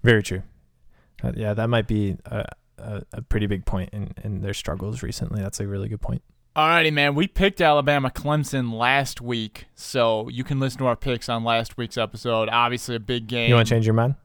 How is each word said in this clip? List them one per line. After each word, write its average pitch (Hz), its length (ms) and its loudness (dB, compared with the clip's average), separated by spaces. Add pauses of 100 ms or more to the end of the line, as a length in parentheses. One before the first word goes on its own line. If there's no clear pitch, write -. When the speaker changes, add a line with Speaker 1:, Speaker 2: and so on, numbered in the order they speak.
Speaker 1:
Very 113 200 6
true. 95 200 -6 (800)
Uh, - 120 -2
yeah, 107 200 -2
that 110 140 0
might 117 180 2
be 104 380 0
a, - 220 -8 (320)
a, 104 240 -10 (100)
a 113 100 -10
pretty 104 240 0
big 98 200 -2
point 95 260 -4
in, 101 200 -8 (120)
in 104 160 -6
their 98 140 -4
struggles 101 480 -6
recently. 98 400 -6
That's 98 180 -8
a 101 60 -4
really 98 220 -6
good 107 120 -8
point. - 220 -4 (340)
Speaker 2:
Alrighty, 160 360 4
man. 143 220 2
We 170 140 2
picked 196 320 0
Alabama 147 480 4
Clemson 139 640 -2
last 123 480 0
week, 120 540 -6
so 113 540 0
you 123 160 -6
can 139 140 -2
listen 131 200 -2
to 131 80 0
our 120 100 2
picks 127 320 -4
on 117 160 -2
last 117 320 -2
week's 120 220 -6
episode. 110 500 0
Obviously, 120 480 0
a 110 40 -4
big 113 260 -4
game. 117 240 0
Speaker 1:
You 120 60 10
wanna 113 100 6
change 113 180 2
your 110 100 4
mind? 120 200 2 (100)